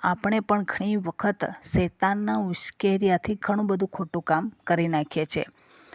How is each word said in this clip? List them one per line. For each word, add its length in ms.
આપણે 380
પણ 220
ઘણી 340
વખત 480
શેતાનના 920
ઉશ્કેર્યાથી 1000
ઘણું 320
બધું 220
ખોટું 340
કામ 300
કરી 220
નાખીએ 360
છીએ. 200